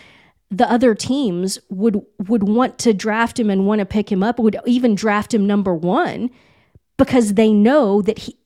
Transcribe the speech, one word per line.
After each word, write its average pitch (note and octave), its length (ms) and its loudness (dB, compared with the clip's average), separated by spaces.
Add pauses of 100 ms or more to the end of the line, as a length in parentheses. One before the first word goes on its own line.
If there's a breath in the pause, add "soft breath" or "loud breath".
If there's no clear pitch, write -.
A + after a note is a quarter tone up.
(500 soft breath)
the G#3 180 0
other A#3 260 4
teams G3 640 -4 (100)
would, G3+ 320 -2 (260)
would G3+ 220 0
want A#3+ 300 0
to A3+ 160 2
draft A3 440 -4
him G#3+ 120 0
and F#3+ 160 0
wanna G#3 180 0
pick G#3 260 -4
him F#3+ 140 0
up, A#3+ 160 -2
would G#3+ 160 2 (100)
even A#3+ 300 2
draft G#3 360 -2
him G3+ 140 2
number G3+ 280 0
one, F#3 560 -2 (640 soft breath)
because A#3+ 380 2
they A3 180 4
know G#3+ 500 4
that G#3 160 -4
he, - 280 -16